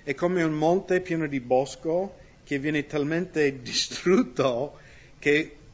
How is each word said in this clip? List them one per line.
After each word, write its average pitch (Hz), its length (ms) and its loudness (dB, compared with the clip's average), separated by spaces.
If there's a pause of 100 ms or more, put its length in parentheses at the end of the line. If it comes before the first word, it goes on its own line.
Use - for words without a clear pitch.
è 143 100 -2
come 175 300 0
un 156 100 0
monte 175 480 2
pieno 165 260 -2
di 139 120 -2
bosco 143 880 -2 (220)
che 143 80 -2
viene 147 300 -2
talmente 151 720 -2
<laughs> - 0 -
distrutto 135 1160 0 (400)
che 151 380 2 (160)